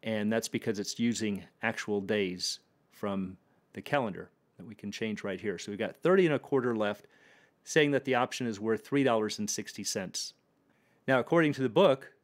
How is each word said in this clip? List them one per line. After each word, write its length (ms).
And 300
that's 160
because 300
it's 200
using 460
actual 380
days 600
from 460
the 100
calendar 480
that 100
we 80
can 180
change 320
right 160
here. 180
So 140
we've 60
got 180
thirty 300
and 80
a 40
quarter 380
left, 300
saying 260
that 140
the 100
option 320
is 140
worth 260
three 160
dollars 360
and 120
sixty 320
cents. 520
Now, 100
according 360
to 80
the 60
book 440